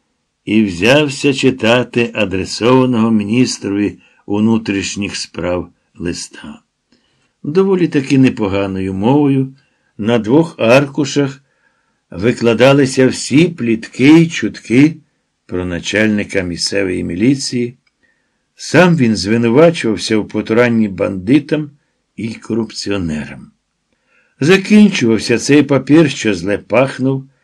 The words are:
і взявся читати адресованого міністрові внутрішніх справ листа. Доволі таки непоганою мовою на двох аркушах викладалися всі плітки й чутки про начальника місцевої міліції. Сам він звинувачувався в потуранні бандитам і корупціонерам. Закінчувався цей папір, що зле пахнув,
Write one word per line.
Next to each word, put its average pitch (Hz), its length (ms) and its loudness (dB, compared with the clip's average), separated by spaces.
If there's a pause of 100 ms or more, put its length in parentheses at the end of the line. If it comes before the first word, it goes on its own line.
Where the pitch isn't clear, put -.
(460)
і 110 180 2
взявся 135 680 0
читати 120 800 0
адресованого 117 1000 0
міністрові 104 840 -2 (300)
внутрішніх 101 880 -2
справ 90 540 -8 (260)
листа. - 680 -12 (840)
Доволі 180 440 0
таки 139 300 -2
непоганою 98 760 0
мовою 135 600 0 (420)
на 113 220 0
двох 127 400 0
аркушах 139 840 0 (680)
викладалися 123 960 2
всі 139 400 0
плітки 120 600 -2
й 165 200 6
чутки 135 680 0 (480)
про 90 200 -6
начальника 98 760 -2
місцевої 92 640 -4
міліції. 120 720 -4 (800)
Сам 170 400 2
він 117 200 2
звинувачувався 113 1000 0
в 95 100 -4
потуранні 110 600 0
бандитам 101 840 -4 (440)
і 110 180 -8
корупціонерам. 90 1160 -8 (880)
Закінчувався 180 960 4
цей 139 260 4
папір, 143 460 2
що 110 240 -4
зле 95 240 -4
пахнув, 135 720 -2 (140)